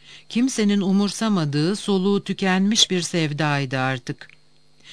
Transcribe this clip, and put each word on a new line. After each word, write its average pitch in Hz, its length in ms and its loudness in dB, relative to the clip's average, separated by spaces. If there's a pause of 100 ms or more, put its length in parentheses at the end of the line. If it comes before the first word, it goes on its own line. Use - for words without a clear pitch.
(300)
kimsenin 214 520 0
umursamadığı, 190 920 0
soluğu 196 480 0
tükenmiş 196 680 2
bir 180 100 0
sevdaydı 147 800 -2
artık. 131 480 -4 (640)